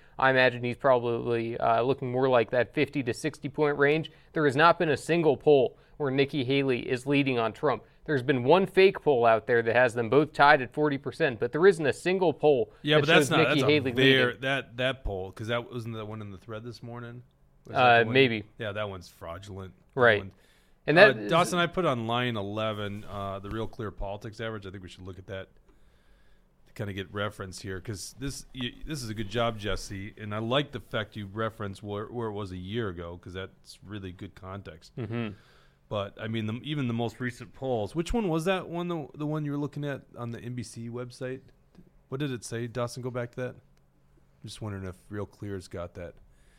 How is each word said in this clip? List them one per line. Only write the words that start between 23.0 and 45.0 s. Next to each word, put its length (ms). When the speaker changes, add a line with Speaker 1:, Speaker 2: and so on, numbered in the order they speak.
Speaker 2:
uh, 300
the 100
Real 160
Clear 240
Politics 500
average. 260
I 40
think 140
we 40
should 160
look 140
at 80
that 220
to 60
kinda 180
get 200
reference 500
here, 180
'cause 400
this, 340
y-, 160
this 160
is 80
a 40
good 140
job, 300
Jesse, 580
and 160
I 60
like 320
the 80
fact 380
you 100
referenced 560
where, 240
where 220
it 60
was 180
a 40
year 320
ago, 320
'cause 120
that's 500
really 300
good 240
context. 600
Speaker 1:
Mm-hmm. 340
Speaker 2:
But, 320
I 80
mean, 180
the, 80
even 240
the 60
most 260
recent 320
polls, 440
which 160
one 160
was 160
that 240
one, 200
the, 260
the 120
one 180
you 80
were 60
looking 260
at 180
on 160
the 80
N 140
B 100
C 240
website? 520
What 120
did 120
it 120
say? 240
Dawson, 340
go 80
back 220
to 80
that. 100
I'm 1000
just 140
wondering 220
if 120